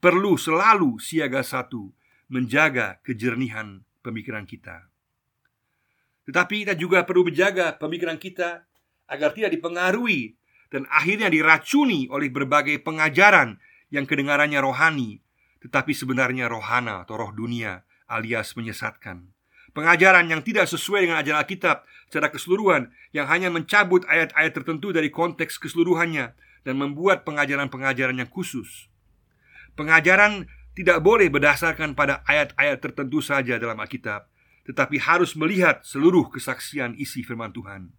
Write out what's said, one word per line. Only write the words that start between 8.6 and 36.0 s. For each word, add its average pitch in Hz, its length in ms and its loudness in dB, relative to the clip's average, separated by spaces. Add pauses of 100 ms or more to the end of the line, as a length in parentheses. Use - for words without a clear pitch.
agar 143 240 -2
tidak 208 240 -2
dipengaruhi 175 800 -2 (320)
dan 139 240 -8
akhirnya 202 340 0
diracuni 160 840 2
oleh 143 160 -2
berbagai 143 560 0
pengajaran 156 720 4 (320)
yang 143 160 -4
kedengarannya 143 560 0
rohani, 135 640 -2 (400)
tetapi 131 320 -2
sebenarnya 127 480 -2
rohana 113 560 -4
atau 107 160 -12
roh 104 160 -8
dunia 110 480 -8 (240)
alias 113 480 -6
menyesatkan. 107 720 -12 (480)
Pengajaran 170 560 6
yang 160 160 -4
tidak 208 240 0
sesuai 185 400 0
dengan 165 120 0
ajaran 151 200 0
Alkitab 175 440 -2 (240)
secara 151 200 -2
keseluruhan, 175 640 0 (160)
yang 147 160 -4
hanya 175 240 0
mencabut 180 560 2
ayat-ayat 156 480 0
tertentu 160 400 -6
dari 156 160 2
konteks 165 480 -4
keseluruhannya 165 800 0 (240)
dan 135 160 -4
membuat 156 480 0
pengajaran-pengajaran 135 960 -2
yang 123 80 -8
khusus. - 600 -12 (840)
Pengajaran 175 760 4 (280)
tidak 170 240 4
boleh 190 320 6
berdasarkan 147 640 0
pada 139 320 0
ayat-ayat 143 520 0
tertentu 143 420 -4
saja 127 340 -2
dalam 113 220 -6
Alkitab, 104 480 -10 (420)
tetapi 139 320 -2
harus 170 320 2
melihat 160 480 2
seluruh 160 480 4